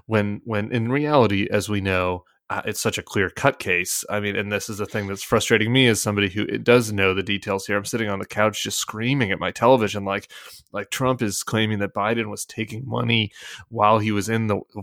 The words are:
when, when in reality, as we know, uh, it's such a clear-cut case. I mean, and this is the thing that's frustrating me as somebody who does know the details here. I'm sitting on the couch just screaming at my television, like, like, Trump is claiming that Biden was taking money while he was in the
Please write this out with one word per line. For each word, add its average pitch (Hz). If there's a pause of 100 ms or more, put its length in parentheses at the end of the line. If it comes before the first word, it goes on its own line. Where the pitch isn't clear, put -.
when, 104
when 107
in 117
reality, 127
as 101
we 104
know, 92 (260)
uh, 98
it's 107
such 107
a 101
clear-cut -
case. 90
I 104
mean, 101
and 101
this 101
is 104
the 101
thing 101
that's 98
frustrating 110
me 131
as 110
somebody 101
who 98
does 113
know 98
the 95
details 101
here. 101
I'm 101
sitting 113
on 98
the 98
couch 107
just 107
screaming 117
at 92
my 90
television, 110
like, 98 (440)
like, 101
Trump 127
is 104
claiming 110
that 101
Biden 107
was 104
taking 113
money 117 (380)
while 110
he 107
was 101
in 113
the 104 (260)